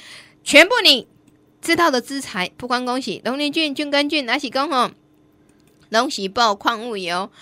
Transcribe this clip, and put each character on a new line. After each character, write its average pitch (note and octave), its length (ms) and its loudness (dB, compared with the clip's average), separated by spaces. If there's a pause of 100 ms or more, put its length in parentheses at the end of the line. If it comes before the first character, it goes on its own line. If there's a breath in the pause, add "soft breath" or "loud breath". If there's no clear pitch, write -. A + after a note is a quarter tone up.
(420 loud breath)
全 D#4+ 240 8
部 A#4 160 0
你 C#4+ 240 4 (560)
知 E4 140 0
道 E4+ 140 4
的 B3 100 0
资 C#4 200 -10
材， F#3 360 -6
不 B3 100 -12
管 B3 180 -2
讲 B3 160 -2
是 G#3+ 240 -8
龙 B3+ 140 -4
鳞 D4 120 -2
菌、 D4+ 240 -2
菌 C#4+ 160 -6
根 C#4+ 180 0
菌， C#4+ 200 -2
还 B3+ 100 -2
是 C4 120 -6
讲 C4+ 180 -2
吼 B3 220 0 (1000)
龙 A#3+ 200 2
喜 G3 180 -6
宝 A#3 260 2
矿 A3+ 340 -4
物 G#3+ 80 -8
油， F#3 340 -4 (100)